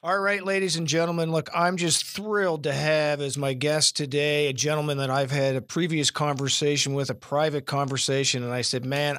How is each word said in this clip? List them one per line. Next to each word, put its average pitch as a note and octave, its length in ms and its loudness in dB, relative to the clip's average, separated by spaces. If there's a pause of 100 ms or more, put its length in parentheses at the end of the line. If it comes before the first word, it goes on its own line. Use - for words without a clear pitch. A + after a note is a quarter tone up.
All F#3 160 2
right, G3 260 0
ladies F#3+ 300 0
and E3 120 -2
gentlemen, E3 440 2
look, D#3+ 200 0
I'm F3 260 2
just E3+ 280 0
thrilled G3 600 -2
to D3 80 0
have D3 480 2
as C#3 180 -4
my C#3 140 0
guest D3 420 2
today D3 500 0
a C3+ 80 0
gentleman D3 460 0
that C3+ 100 -2
I've C3+ 220 0
had C3+ 240 2
a B2+ 60 -2
previous D#3+ 500 0
conversation C#3 800 0
with, C#3 160 -2
a B2 60 -4
private D3 500 0
conversation, C3+ 800 0
and A#2+ 100 -4
I B2 80 -2
said, B2 240 -2
"Man, C#3+ 340 -2